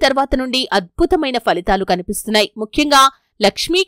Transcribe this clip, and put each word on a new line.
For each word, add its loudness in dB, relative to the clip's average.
తర్వాత 0
నుండి -2
అద్భుతమైన 0
ఫలితాలు 0
కనిపిస్తున్నాయి. -2
ముఖ్యంగా 2
లక్ష్మీ 0